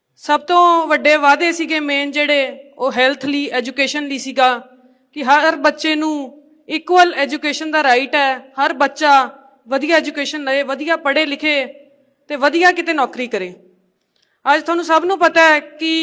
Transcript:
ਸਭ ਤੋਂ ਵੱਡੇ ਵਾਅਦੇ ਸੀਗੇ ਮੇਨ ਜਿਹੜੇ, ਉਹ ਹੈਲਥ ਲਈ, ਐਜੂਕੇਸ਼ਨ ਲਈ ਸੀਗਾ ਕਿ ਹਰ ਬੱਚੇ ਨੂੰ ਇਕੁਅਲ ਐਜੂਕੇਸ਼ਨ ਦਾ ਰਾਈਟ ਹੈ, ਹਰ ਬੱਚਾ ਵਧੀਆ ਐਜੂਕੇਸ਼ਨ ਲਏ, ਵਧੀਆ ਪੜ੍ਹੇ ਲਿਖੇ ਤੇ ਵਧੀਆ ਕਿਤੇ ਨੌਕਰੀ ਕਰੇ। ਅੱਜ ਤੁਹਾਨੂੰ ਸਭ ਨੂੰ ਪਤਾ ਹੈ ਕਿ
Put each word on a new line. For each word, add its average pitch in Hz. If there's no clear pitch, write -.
ਸਭ 294
ਤੋਂ 339
ਵੱਡੇ 294
ਵਾਅਦੇ 285
ਸੀਗੇ 320
ਮੇਨ 285
ਜਿਹੜੇ, 285
ਉਹ 254
ਹੈਲਥ 262
ਲਈ, 285
ਐਜੂਕੇਸ਼ਨ 269
ਲਈ 269
ਸੀਗਾ 254
ਕਿ 294
ਹਰ 302
ਬੱਚੇ 302
ਨੂੰ 302
ਇਕੁਅਲ 349
ਐਜੂਕੇਸ਼ਨ 285
ਦਾ 302
ਰਾਈਟ 269
ਹੈ, 269
ਹਰ 294
ਬੱਚਾ 277
ਵਧੀਆ 285
ਐਜੂਕੇਸ਼ਨ 294
ਲਏ, 269
ਵਧੀਆ 277
ਪੜ੍ਹੇ 311
ਲਿਖੇ 294
ਤੇ 294
ਵਧੀਆ 311
ਕਿਤੇ 339
ਨੌਕਰੀ 254
ਕਰੇ। 185
ਅੱਜ 294
ਤੁਹਾਨੂੰ 339
ਸਭ 320
ਨੂੰ 370
ਪਤਾ 330
ਹੈ 311
ਕਿ 311